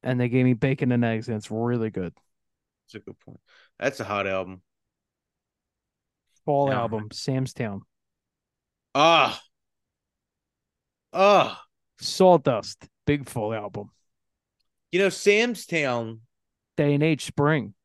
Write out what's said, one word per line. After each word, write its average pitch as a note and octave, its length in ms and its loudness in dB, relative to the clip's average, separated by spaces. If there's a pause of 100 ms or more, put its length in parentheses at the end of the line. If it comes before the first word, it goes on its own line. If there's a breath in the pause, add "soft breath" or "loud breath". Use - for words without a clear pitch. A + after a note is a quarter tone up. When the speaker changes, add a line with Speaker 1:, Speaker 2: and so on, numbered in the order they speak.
Speaker 1:
And B2 180 -2
they A#2+ 80 0
gave B2+ 160 2
me B2+ 80 4
bacon C3 400 0
and A#2+ 100 2
eggs, A2+ 240 -2
and A2+ 80 -6
it's G#2 160 -8
really A#2 380 -2
good. F2+ 240 -8 (720)
Speaker 2:
That's - 100 -20
a G#2 100 -16
good - 140 -18
point. - 220 -20 (360 soft breath)
That's - 220 -4
a A2 60 -6
hot G2+ 200 -2
album. F#2+ 360 -6 (1800)
Speaker 1:
Fall C#3+ 240 2
Speaker 2:
Yeah. B2+ 100 0
Speaker 1:
album, A2 320 -4
Sam's C3 420 -4
Town. G#2 280 -6 (1120)
Speaker 2:
Ah. D3+ 460 4 (1700)
Ah. F#3 540 4 (340)
Speaker 1:
Sawdust, D3 880 2 (180)
big D3 220 -2
fall A2 260 -4
album. G#2 380 -10 (1000)
Speaker 2:
You F3+ 60 0
know, G3 100 2
Sam's G#3 560 0
Town A#2+ 560 -4 (560)
Speaker 1:
Day D3 160 2
and C#3+ 100 2
Age, D#3+ 220 0
spring. C#3+ 480 0 (120)